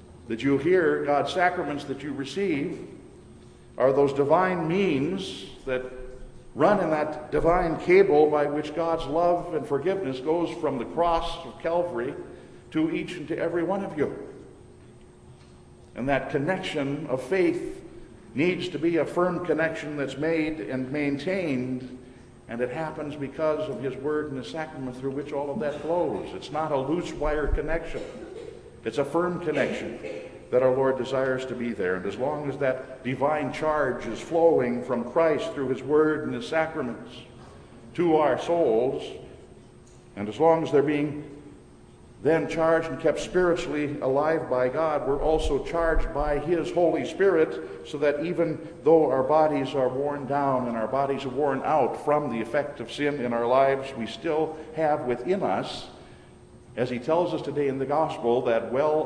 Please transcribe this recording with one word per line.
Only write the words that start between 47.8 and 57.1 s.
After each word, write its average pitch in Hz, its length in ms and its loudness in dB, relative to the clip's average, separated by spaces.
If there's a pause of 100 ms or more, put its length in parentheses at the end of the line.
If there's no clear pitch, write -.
so 147 100 -8
that 143 260 2
even 165 360 0 (240)
though 156 260 8
our 131 140 2
bodies 151 500 2
are 127 140 2
worn 143 380 -2
down 139 420 0
and 117 80 -4
our 110 100 -2
bodies 135 380 0
are 135 60 -4
worn 135 340 0
out 143 400 2
from 147 260 2
the 117 100 -2
effect 143 380 -2
of 113 140 -10
sin 143 280 -2
in 120 120 -2
our 117 120 0
lives, 135 520 4
we 113 100 -4
still 156 500 -2 (200)
have 151 240 2
within 165 420 -2
us, 110 460 -2 (880)
as 123 120 0
he 123 120 -4
tells 165 340 2